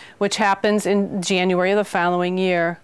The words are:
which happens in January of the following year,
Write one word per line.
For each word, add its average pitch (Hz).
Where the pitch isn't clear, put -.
which 202
happens 208
in 202
January 180
of 208
the 208
following 180
year, 175